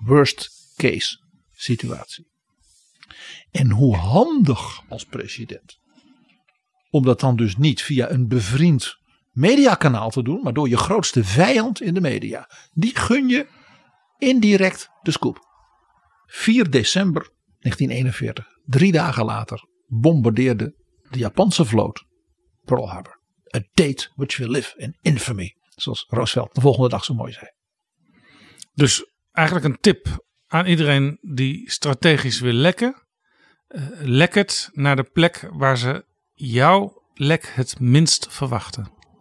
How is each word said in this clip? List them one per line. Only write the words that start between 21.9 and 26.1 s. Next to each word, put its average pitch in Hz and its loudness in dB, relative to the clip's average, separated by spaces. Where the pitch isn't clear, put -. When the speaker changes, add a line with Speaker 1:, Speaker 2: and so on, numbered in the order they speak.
Speaker 1:
Pearl 113 -2
Harbor. 87 -16
"A 113 -2
date - 0
which 135 -6
will 120 -8
live 127 -6
in - -12
infamy", 110 -2
zoals - -10
Roosevelt 120 -4